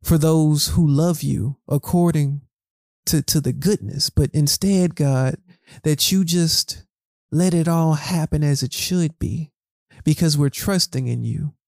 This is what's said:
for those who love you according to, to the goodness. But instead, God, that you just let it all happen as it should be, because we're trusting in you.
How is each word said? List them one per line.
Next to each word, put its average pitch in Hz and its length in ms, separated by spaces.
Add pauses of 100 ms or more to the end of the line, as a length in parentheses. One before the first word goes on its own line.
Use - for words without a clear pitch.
for 170 160
those 151 500
who 170 180
love 156 360
you 139 440
according 147 760 (640)
to, 156 160
to - 180
the 131 140
goodness. 143 560
But 147 240
instead, 175 600
God, 135 420 (460)
that 151 300
you 190 120
just 165 600 (480)
let 175 220
it 165 120
all 165 280
happen 156 500
as 143 180
it 127 120
should 170 440
be, 151 320 (540)
because 156 340
we're 143 120
trusting 151 580
in 120 160
you. 143 300 (140)